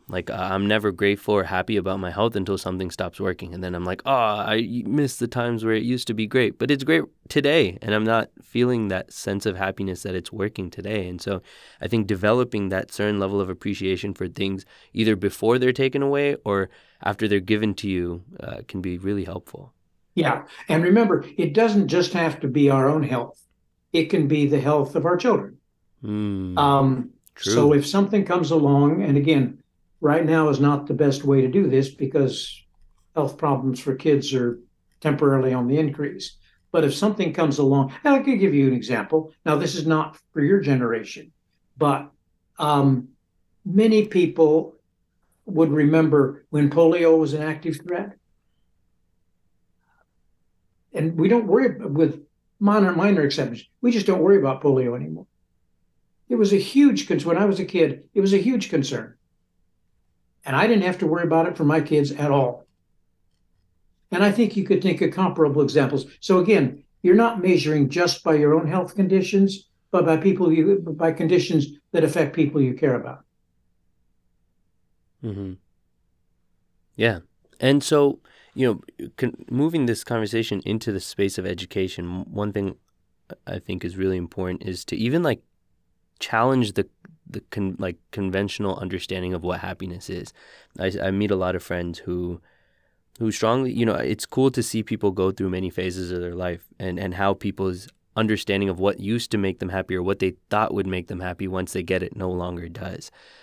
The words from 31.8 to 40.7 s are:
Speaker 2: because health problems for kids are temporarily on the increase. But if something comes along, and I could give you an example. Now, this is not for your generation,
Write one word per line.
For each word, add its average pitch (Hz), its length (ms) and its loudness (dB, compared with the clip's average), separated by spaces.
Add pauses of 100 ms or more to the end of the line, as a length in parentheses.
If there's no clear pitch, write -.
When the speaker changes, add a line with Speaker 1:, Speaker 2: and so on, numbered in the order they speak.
Speaker 2:
because - 720 -4 (540)
health 147 220 -2
problems 135 420 -2
for 135 160 -4
kids 139 380 0
are 120 260 -2 (400)
temporarily 139 540 2
on 123 140 -2
the 139 100 0
increase. 143 600 -4 (340)
But 160 120 2
if 139 100 2
something 196 400 -2
comes 160 260 0
along, 135 340 2 (100)
and 285 120 6
I 269 40 4
could 269 200 0
give 180 140 2
you 139 140 4
an 123 60 2
example. 123 580 -2 (140)
Now, 151 100 2
this 151 200 -2
is 156 100 -4
not 156 320 -2 (160)
for 156 80 -2
your 190 180 4
generation, 123 720 -2 (460)